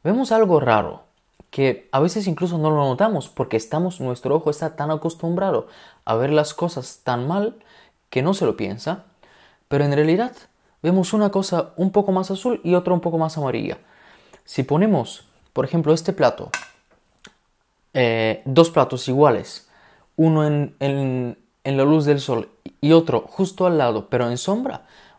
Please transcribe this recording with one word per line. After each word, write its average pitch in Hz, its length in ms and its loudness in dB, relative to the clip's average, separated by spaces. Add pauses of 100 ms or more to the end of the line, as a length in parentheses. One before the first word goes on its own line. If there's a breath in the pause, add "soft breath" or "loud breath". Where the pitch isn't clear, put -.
vemos 226 280 0
algo 208 280 4
raro, 110 440 0 (460)
que - 420 -2
a 135 80 2
veces 185 260 0
incluso 170 320 -2
no 156 140 0
lo 151 60 2
notamos 147 520 0
porque - 280 -4
estamos, 165 420 -4
nuestro 127 360 -2
ojo 156 140 0
está 151 260 -6
tan 151 140 -6
acostumbrado 165 800 -2 (380 loud breath)
a 113 100 -2
ver 131 160 0
las 151 220 0
cosas - 500 -8
tan 123 240 -4
mal 202 280 -4 (540 soft breath)
que 131 140 -2
no 180 100 0
se 185 120 -2
lo 110 120 0
piensa, 110 460 -6 (640 soft breath)
pero 143 160 0
en 143 100 0
realidad 160 380 2 (500)
vemos 180 320 0
una 208 160 2
cosa 190 460 -2
un 190 160 0
poco 196 200 2
más 185 200 -2
azul 226 320 -2
y 175 100 2
otra 180 200 2
un 170 80 0
poco 165 180 -2
más 160 180 -2
amarilla. 131 400 -4 (680 soft breath)
Si - 180 -4
ponemos, 151 640 0 (260)
por 131 100 -2
ejemplo, 156 300 2
este 165 180 0
plato, 135 380 0 (1400)
eh, 113 520 2
dos 165 260 4
platos 131 360 0
iguales, 131 600 2 (460 soft breath)
uno 160 320 2
en, 147 320 -2
en, 135 580 -4 (260)
en 139 140 -2
la 135 60 4
luz 151 220 4
del 147 140 2
sol 123 300 -4 (320)
y 151 120 4
otro 165 340 4
justo 185 400 -2
al 170 100 2
lado, 117 320 0
pero 120 200 0
en 123 100 -4
sombra, 240 480 -6 (320 soft breath)